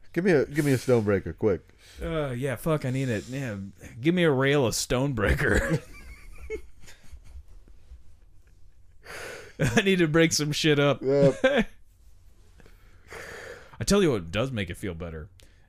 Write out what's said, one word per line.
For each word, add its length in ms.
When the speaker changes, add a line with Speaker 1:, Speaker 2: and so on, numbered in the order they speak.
Speaker 1:
Give 120
me 60
a, 160
give 180
me 80
a 60
Stonebreaker, 580
quick. 260
Speaker 2:
Uh, 300
yeah, 240
fuck, 300
I 60
need 180
it. 200
Yeah, 280
give 140
me 80
a 80
rail 380
of 60
Stonebreaker. 1120
<laughs> 60
I 220
need 160
to 80
break 260
some 200
shit 260
up. 240
Speaker 1:
Yep. 320
Speaker 2:
<laughs> 220
I 40
tell 180
you 100
what 180
does 220
make 180
it 60
feel 180
better 340